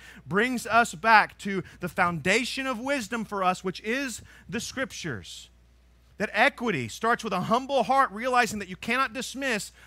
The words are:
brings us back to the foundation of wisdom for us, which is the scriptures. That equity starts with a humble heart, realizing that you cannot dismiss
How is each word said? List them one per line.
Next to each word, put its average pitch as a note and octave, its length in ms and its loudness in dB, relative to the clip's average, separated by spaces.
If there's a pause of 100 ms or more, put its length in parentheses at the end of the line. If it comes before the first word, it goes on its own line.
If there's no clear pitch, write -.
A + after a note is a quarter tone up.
(280)
brings A3+ 360 0
us A3+ 300 4
back G3+ 440 6
to G3 260 -4 (160)
the F3+ 80 -4
foundation F#3+ 800 0
of B3 100 -4
wisdom A#3 460 -2
for G3 180 -4
us, F3+ 220 0
which F#3 160 -6
is B3 420 -4 (260)
the G3 120 -6
scriptures. - 880 -8 (680)
That G#3 140 -2
equity A3 540 2
starts A3+ 380 0
with G#3 80 -4
a F#3 80 0
humble B3 420 2
heart, B3 300 2
realizing A3+ 480 0
that F#3 80 -10
you F3+ 80 -10
cannot B3 360 -2
dismiss B3+ 600 -4 (140)